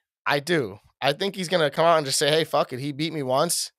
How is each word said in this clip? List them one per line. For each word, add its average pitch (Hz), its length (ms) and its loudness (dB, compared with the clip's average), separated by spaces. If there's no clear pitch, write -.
I 143 160 2
do. 139 360 -2
I 139 120 2
think 196 240 -6
he's 185 100 -6
gonna 160 240 2
come 160 140 2
out 170 120 6
and 151 80 0
just 135 140 -2
say, 143 100 2
"Hey, 160 140 4
fuck 151 300 -2
it. 120 60 -8
He 143 120 -6
beat 147 220 -6
me 151 100 -6
once. 139 560 0